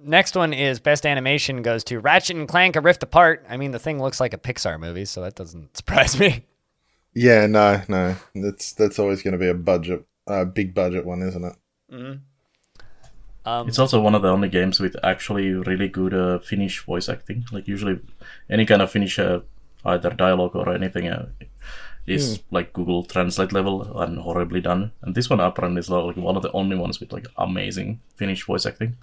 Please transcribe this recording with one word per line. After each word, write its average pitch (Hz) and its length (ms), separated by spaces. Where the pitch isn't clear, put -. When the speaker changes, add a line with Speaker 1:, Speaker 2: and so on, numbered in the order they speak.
Speaker 1:
next 165 320
one 170 180
is 135 260
Best 147 260
Animation 135 560
goes 113 240
to 120 140
Ratchet 165 360
and 151 120
Clank: 175 280
A 156 60
Rift 175 220
Apart. 165 440
I 117 100
mean, 139 140
the 120 80
thing 151 220
looks 131 180
like 127 140
a 98 40
Pixar 85 420
movie, 87 260
so 95 160
that 92 140
doesn't 82 420
<laughs> - 0
surprise 131 420
me. 160 260
Speaker 2:
Yeah, 120 320
no, 104 420
no. 92 280
That's, 98 400
that's 107 240
always 98 240
gonna 92 160
be 92 120
a 87 40
budget, 87 500
uh, 95 180
big 92 280
budget 90 320
one, 90 160
isn't 92 220
it? 87 120
Speaker 1:
Mm-hmm. 131 220
Um, 120 180
Speaker 3:
It's 120 120
also 131 220
one 107 140
of 104 60
the 95 80
only 98 200
games 92 300
with 95 240
actually 98 480
really 95 380
good, 92 240
uh, 90 260
Finnish 98 460
voice 87 240
acting. 120 420
Like, 101 160
usually 98 320
any 110 160
kind 104 160
of 95 100
Finnish, 98 280
uh, 90 200
either 90 280
dialogue 92 440
or 87 180
anything, 90 340
uh, 85 200
is, 131 320
Speaker 2:
Hmm. - 180
Speaker 3:
like, 175 160
Google 87 320
Translate 92 480
level 95 480
and 85 200
horribly 87 420
done. 90 300
And 92 140
this 120 140
one 107 100
apparently 90 400
is, 87 100
like, 87 280
one 90 200
of 92 60
the - 80
only 95 260
ones 90 220
with, - 120
like, - 240
amazing 95 640
Finnish 98 300
voice - 220
acting. 120 360